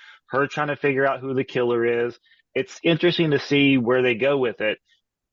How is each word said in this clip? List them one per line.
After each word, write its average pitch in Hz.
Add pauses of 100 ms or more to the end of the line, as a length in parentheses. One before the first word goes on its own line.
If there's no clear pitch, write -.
(280)
Her 135
trying 147
to 139
figure 139
out 131
who 131
the 131
killer 120
is. 117 (380)
It's 131
interesting 170
to 139
see 139
where 123
they 123
go 135
with 117
it, 107 (540)